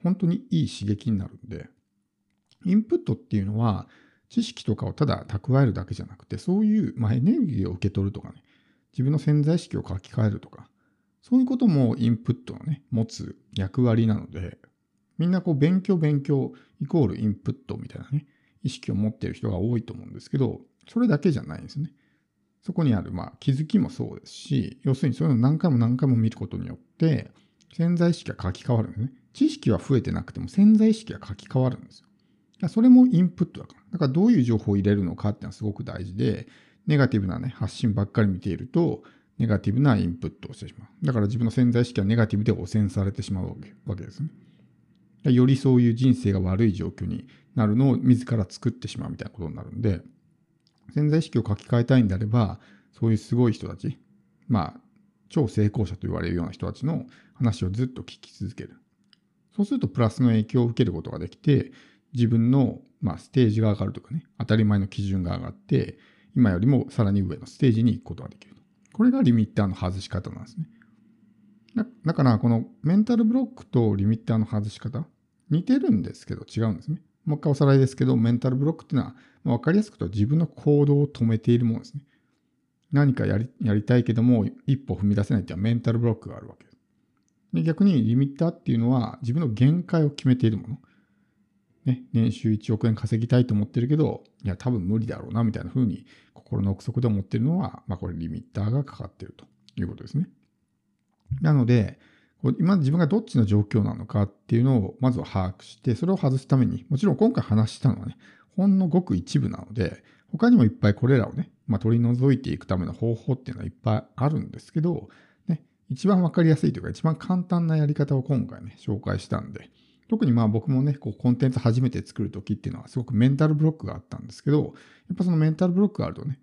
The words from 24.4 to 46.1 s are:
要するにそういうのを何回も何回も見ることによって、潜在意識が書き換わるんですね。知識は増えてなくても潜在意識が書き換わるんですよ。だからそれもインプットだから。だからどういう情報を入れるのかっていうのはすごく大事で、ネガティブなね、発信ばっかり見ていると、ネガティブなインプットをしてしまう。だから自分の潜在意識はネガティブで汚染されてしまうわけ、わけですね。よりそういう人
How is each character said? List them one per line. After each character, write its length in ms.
要 120
す 80
る 60
に 60
そ 100
う 20
い 40
う 20
の 60
を 20
何 160
回 140
も 60
何 200
回 100
も 80
見 140
る 80
こ 100
と 100
に 100
よ 80
っ 20
て、 540
潜 240
在 140
意 20
識 180
が 100
書 120
き 100
換 100
わ 100
る 60
ん 20
で 60
す 40
ね。 100
知 160
識 220
は 60
増 200
え 40
て 120
な 100
く 80
て 80
も 80
潜 280
在 160
意 20
識 180
が 140
書 100
き 120
換 120
わ 100
る 100
ん 40
で 80
す 80
よ。 80
だ 600
か 0
ら 20
そ 120
れ 80
も 180
イ 120
ン 100
プ 160
ッ 60
ト 100
だ 60
か 60
ら。 80
だ 60
か 60
ら 80
ど 120
う 60
い 80
う 40
情 140
報 160
を 40
入 100
れ 80
る 80
の 120
か 140
っ 40
て 60
い 20
う 20
の 40
は 60
す 100
ご 100
く 100
大 220
事 100
で、 320
ネ 120
ガ 120
テ 80
ィ 40
ブ 60
な 120
ね、 100
発 260
信 180
ば 100
っ 80
か 100
り 60
見 120
て 100
い 80
る 100
と、 360
ネ 80
ガ 120
テ 120
ィ 20
ブ 60
な 180
イ 80
ン 80
プ 140
ッ 20
ト 200
を 40
し 60
て 80
し 100
ま 80
う。 200
だ 80
か 60
ら 60
自 140
分 60
の 60
潜 200
在 100
意 40
識 140
は 60
ネ 100
ガ 120
テ 80
ィ 20
ブ 80
で 60
汚 160
染 220
さ 140
れ 80
て 120
し 100
ま 80
う 60
わ 120
け、 140
わ 100
け 80
で 80
す 100
ね。 80
よ 160
り 100
そ 180
う 60
い 80
う 60
人 180